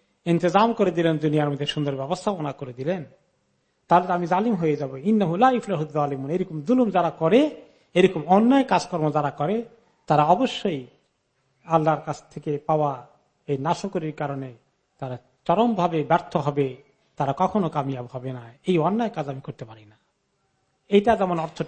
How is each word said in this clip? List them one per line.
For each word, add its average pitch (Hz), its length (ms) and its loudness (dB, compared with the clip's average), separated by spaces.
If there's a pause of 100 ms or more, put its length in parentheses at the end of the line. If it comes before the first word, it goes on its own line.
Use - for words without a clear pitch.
(260)
ইন্তজাম 180 480 4
করে 190 180 0
দিলেন, 165 260 0
দুনিয়ার 147 320 0
মধ্যে 143 160 -4
সুন্দর 143 300 -4
ব্যবস্থাপনা 156 560 -4
করে 127 220 -14
দিলেন, 143 320 -6 (840)
তাহলে 180 200 4
তো 185 60 -2
আমি 175 140 -2
জালিম 196 280 0
হয়ে 160 200 0
যাব। 135 220 -8
ইন্নাহু 180 380 0
লা 254 160 4
ইফলিহুয 170 420 -4
যালিমুন, 139 360 -2
এরকম 165 320 -4
জুলুম 233 280 2
যারা 170 200 0
করে, 233 520 2 (320)
এরকম 180 320 4
অন্যায় 233 380 6
কাজকর্ম 160 480 0
যারা 143 200 0
করে, 208 340 -2 (420)
তারা 151 160 4
অবশ্যই 175 600 0 (800)
আল্লাহর 156 360 2
কাছ - 280 -10
থেকে 151 280 -6
পাওয়া 143 500 -2 (400)
এই 143 100 -2
নাশকরির 160 540 -4
কারণে 139 420 -8 (460)
তারা 127 180 -8 (280)
চরমভাবে 175 580 2
ব্যর্থ - 340 0
হবে, 139 400 -2 (400)
তারা 135 200 -2
কখনো 185 320 0
কামিয়াব 135 420 -6
হবে 131 220 -10
না। 117 200 -16 (140)
এই 185 100 2
অন্যায় 202 320 0
কাজ 147 200 -6
আমি 135 120 -10
করতে - 240 -14
পারি 110 200 -20
না। 104 100 -20 (920)
এইটা 208 260 4
যেমন 180 240 -2
অর্থ 160 280 -8